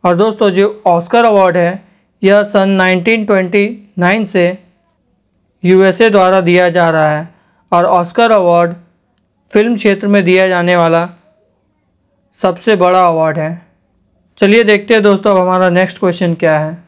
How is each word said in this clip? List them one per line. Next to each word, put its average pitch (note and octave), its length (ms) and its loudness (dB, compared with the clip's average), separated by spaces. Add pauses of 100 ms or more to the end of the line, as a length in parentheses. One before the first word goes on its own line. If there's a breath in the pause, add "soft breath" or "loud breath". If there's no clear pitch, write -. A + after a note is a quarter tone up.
और F3 120 0
दोस्तों, G#3 340 0
जो G3+ 360 -2
ऑस्कर F3 380 0
अवार्ड F#3+ 320 2
है, F3+ 260 -2 (400 soft breath)
यह G3+ 220 2
सन G3+ 260 0
नाइनटीन F#3+ 540 -2
ट्वेंटी G3+ 760 -4
नाइन G3 280 0
से F3+ 200 0 (1160)
यूएसए F#3 480 2
द्वारा F#3+ 320 2
दिया F3+ 280 2
जा E3+ 200 0
रहा D#3 200 0
है D#3 180 -8 (440 soft breath)
और F3 120 2
ऑस्कर F#3 460 0
अवार्ड F3 440 0 (760)
फिल्म A3 260 0
क्षेत्र G3+ 320 -2
में G3+ 160 2
दिया F#3 240 2
जाने F3+ 280 0
वाला E3 320 0 (1300)
सबसे F#3+ 420 -2
बड़ा F3+ 300 2
अवार्ड D#3+ 320 -2
है। D#3+ 240 -8 (760)
चलिए G#3+ 260 2
देखते G#3 300 0
हैं G#3+ 80 2
दोस्तों, G3+ 280 2
अब F#3+ 80 2
हमारा F#3 320 0
नेक्स्ट F#3 280 -2
क्वेश्चन F3 360 -4
क्या D#3 240 0
है। D#3 180 -8 (120)